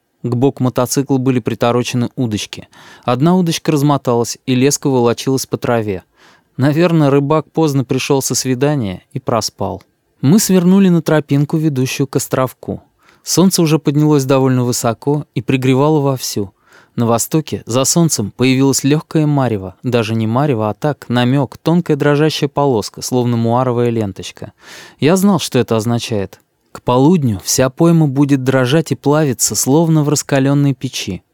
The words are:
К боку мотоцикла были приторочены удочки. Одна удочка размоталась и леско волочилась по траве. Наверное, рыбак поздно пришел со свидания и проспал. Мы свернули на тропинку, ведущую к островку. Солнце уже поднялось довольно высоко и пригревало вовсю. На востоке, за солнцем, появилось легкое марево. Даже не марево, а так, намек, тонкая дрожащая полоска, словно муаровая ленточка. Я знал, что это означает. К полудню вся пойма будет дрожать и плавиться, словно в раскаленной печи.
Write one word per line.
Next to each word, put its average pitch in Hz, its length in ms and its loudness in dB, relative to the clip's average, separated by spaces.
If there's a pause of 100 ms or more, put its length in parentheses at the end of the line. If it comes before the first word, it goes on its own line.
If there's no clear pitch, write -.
(240)
К 120 100 -4
боку 127 300 0
мотоцикла 127 540 0
были 127 220 0
приторочены 120 760 -2
удочки. - 540 -6 (340)
Одна 135 320 2
удочка 170 380 0
размоталась 135 720 0
и 131 100 0
леско 139 340 0
волочилась 127 560 0
по - 120 -8
траве. 107 460 -2 (520)
Наверное, 151 540 2
рыбак 143 420 0
поздно 143 320 0
пришел 135 380 -2
со 131 140 -4
свидания 127 760 -2
и 135 80 -8
проспал. 101 640 -6 (380)
Мы 160 180 4
свернули 185 480 4
на 170 140 4
тропинку, 147 560 0
ведущую 139 500 -2
к - 80 -6
островку. 127 680 -4 (400)
Солнце 180 380 2
уже 160 180 2
поднялось 151 460 2
довольно 131 380 2
высоко 123 640 -2 (100)
и 117 60 -4
пригревало 135 580 2
вовсю. 131 540 -4 (420)
На 120 100 0
востоке, 117 600 -2
за 127 200 0
солнцем, 139 500 0
появилось 131 480 2
легкое 151 420 0
марево. 117 580 -2
Даже 113 320 -2
не 110 120 -2
марево, 117 420 0
а 104 40 -2
так, - 340 -6
намек, 123 500 0
тонкая 165 380 0
дрожащая 147 540 0
полоска, 135 520 -2
словно 120 360 -2
муаровая 120 520 0
ленточка. 110 640 -6 (460)
Я 156 160 2
знал, 190 240 2
что - 200 -4
это 117 180 0
означает. 113 640 -4 (320)
К - 100 -20
полудню 131 600 2
вся 127 260 0
пойма 165 380 2
будет 139 360 0
дрожать 131 480 0
и 139 40 -4
плавиться, 143 600 0
словно 156 480 2
в 143 60 -2
раскаленной 139 640 0
печи. - 500 -8 (100)